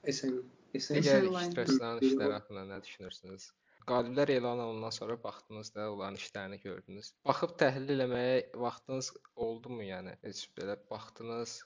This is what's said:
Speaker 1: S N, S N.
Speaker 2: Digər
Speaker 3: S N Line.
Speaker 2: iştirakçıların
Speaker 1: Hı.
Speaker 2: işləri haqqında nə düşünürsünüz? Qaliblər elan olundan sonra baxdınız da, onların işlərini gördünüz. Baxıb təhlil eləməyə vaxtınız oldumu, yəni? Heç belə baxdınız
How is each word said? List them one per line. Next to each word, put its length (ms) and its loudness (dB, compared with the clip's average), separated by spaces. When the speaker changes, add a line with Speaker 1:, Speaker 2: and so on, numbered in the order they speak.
Speaker 1:
S 240 0
N, 140 0
S 140 -2
N. 60 6
Speaker 2:
Digər 40 6
Speaker 3:
S 180 10
N 80 4
Line. 180 0
Speaker 2:
iştirakçıların 540 2
Speaker 1:
Hı. 40 6
Speaker 2:
işləri 280 4
haqqında 380 -8
nə 120 -10
düşünürsünüz? 680 -16
Qaliblər 440 2
elan 280 2
olundan 300 -4
sonra 340 -4
baxdınız 520 -10
da, 180 -4
onların 220 -6
işlərini 460 -8
gördünüz. 520 -12
Baxıb 320 2
təhlil 380 2
eləməyə 420 2
vaxtınız 540 -4
oldumu, 480 -4
yəni? 380 -8
Heç 180 -10
belə 200 -4
baxdınız 760 -8